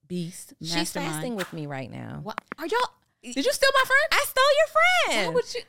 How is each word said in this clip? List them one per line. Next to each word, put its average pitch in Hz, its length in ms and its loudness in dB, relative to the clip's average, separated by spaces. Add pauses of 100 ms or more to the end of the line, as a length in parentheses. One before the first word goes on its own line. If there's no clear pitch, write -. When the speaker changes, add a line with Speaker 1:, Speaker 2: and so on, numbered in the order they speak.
Speaker 1:
beast, 175 540 -8
Speaker 2:
She's 160 140 -6
Speaker 1:
mastermind. 170 380 -4
Speaker 2:
fasting 156 220 -6
with 185 180 -8
me 160 120 -8
right 135 240 -8
now. 123 340 -12
Speaker 1:
What? 208 160 -8 (200)
Are 330 80 -8
y'all, 480 240 -2 (320)
did 247 220 -4
you 539 80 2
steal 539 200 4
my 539 140 4
friend? 571 240 4
Speaker 2:
I 571 160 4
stole 523 160 2 (140)
your 622 100 4
friend. 622 640 2
Speaker 1:
Why - 60 -4
would 480 180 -2
you? 494 160 -6